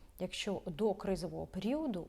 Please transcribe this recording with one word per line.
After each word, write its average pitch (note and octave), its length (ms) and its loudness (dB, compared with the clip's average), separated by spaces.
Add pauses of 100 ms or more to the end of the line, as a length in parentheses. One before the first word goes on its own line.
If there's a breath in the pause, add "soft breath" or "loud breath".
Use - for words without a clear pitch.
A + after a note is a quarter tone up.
(200 soft breath)
якщо F#3 460 -2
до F#3+ 280 2
кризового E3 540 -2
періоду A3 600 0